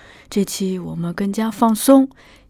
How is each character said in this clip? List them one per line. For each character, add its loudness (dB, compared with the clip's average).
这 -2
期 -6
我 -10
们 -6
更 -4
加 -4
放 2
松， 4